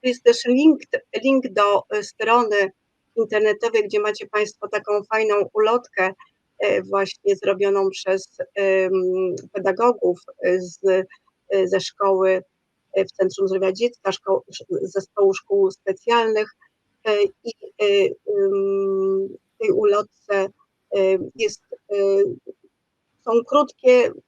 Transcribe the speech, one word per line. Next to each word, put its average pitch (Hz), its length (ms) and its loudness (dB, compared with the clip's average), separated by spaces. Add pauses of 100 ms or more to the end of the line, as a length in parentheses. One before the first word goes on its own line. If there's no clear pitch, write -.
To 254 60 0
jest 247 140 -4
też 233 220 4
link, 269 360 4 (440)
link 269 240 2
do, 202 340 2 (120)
y, 202 100 -4
strony 214 680 0 (440)
internetowej, 214 680 0
gdzie 208 160 -2
macie 208 260 -4
państwo 208 420 -6
taką 208 360 -4
fajną 220 300 -2 (180)
ulotkę, 214 640 0 (500)
y, 196 180 0
właśnie 196 540 -2
zrobioną 196 540 0
przez, 190 480 -6 (200)
ym, 185 760 0 (180)
pedagogów, 196 680 0 (260)
y, 185 160 0
z, 180 220 -14 (680)
y, 190 140 2
ze 185 120 0
szkoły, 190 600 0 (560)
y, 190 60 2
w 190 80 -10
Centrum 190 360 -2
Zdrowia 190 240 -2
Dziecka, 214 400 -4
szko-, - 360 -4
sz-, - 340 -8
zespołu 196 520 0
szkół 196 360 0
specjalnych, 214 840 -2 (520)
y, 208 240 0 (120)
i, 233 80 -10 (300)
y, 202 340 2 (120)
ym, 196 1000 -2
w - 300 -20
tej 214 120 0
ulotce, 202 800 0 (480)
y, 190 220 2 (160)
jest, 214 280 -4 (300)
y, 196 320 2 (1000)
są 233 240 0
krótkie 254 640 2 (160)